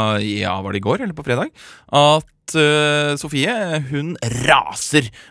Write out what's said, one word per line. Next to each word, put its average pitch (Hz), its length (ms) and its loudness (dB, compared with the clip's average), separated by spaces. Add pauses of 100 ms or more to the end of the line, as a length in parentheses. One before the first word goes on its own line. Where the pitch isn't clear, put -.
(240)
ja, 101 380 -4
var 98 100 -6
det 101 100 -2
i 101 40 -2
går 180 160 0
eller 180 120 -6
på 151 120 -14
fredag, 143 240 -2 (420)
at, 147 640 2
eh, 147 600 2
Sofie, 147 360 -2 (380)
hun 151 240 -4 (320)
raser 135 640 2 (200)